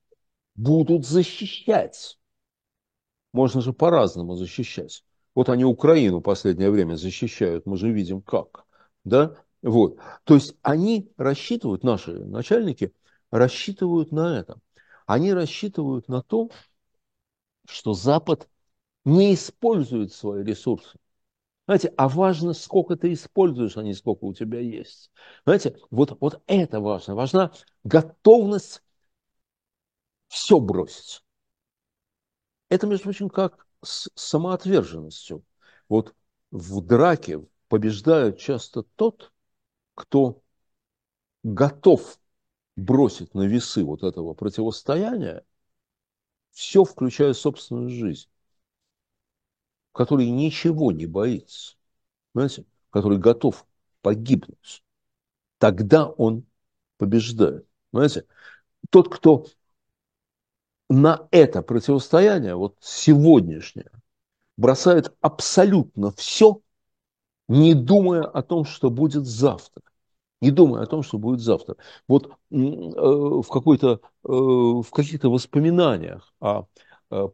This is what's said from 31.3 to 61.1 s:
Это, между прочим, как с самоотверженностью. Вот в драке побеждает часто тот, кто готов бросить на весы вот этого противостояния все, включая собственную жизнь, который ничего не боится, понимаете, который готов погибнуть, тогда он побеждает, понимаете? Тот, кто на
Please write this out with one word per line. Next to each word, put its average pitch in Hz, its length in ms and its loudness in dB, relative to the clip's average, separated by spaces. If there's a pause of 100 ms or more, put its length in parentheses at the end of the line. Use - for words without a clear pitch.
Это, 185 180 -2
между 196 180 -4
прочим, 202 240 -8
как - 360 -6 (180)
с - 320 -14
самоотверженностью. 151 1300 -6 (460)
Вот 110 240 -2 (380)
в 95 300 -10
драке 117 640 0 (240)
побеждает 110 680 0
часто 120 440 -10 (120)
тот, 220 360 -6 (640)
кто - 460 -2 (1000)
готов 143 760 0 (560)
бросить 107 600 -2
на 98 120 -2
весы 113 360 -4
вот 76 200 -8
этого 85 300 -8
противостояния 113 1080 -6 (1120)
все, - 280 2
включая 135 500 -2
собственную 123 560 -8
жизнь, 113 380 -8 (1700)
который 123 360 0
ничего 151 640 -2
не 80 140 -6
боится, 98 720 -6 (580)
понимаете, 135 320 -4 (260)
который 101 280 2
готов 117 460 0 (360)
погибнуть, - 840 -4 (760)
тогда 110 480 4
он 117 380 -4 (520)
побеждает, 107 720 -2 (240)
понимаете? 131 340 0 (640)
Тот, 175 220 8
кто 151 340 4 (1400)
на 147 420 4